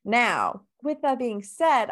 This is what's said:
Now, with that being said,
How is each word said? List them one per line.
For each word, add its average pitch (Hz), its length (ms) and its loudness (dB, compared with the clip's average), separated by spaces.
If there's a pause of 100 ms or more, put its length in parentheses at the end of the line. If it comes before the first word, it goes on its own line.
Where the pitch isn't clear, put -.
Now, 196 580 0 (200)
with 294 200 -4
that 269 160 0
being 220 240 -6
said, 269 500 2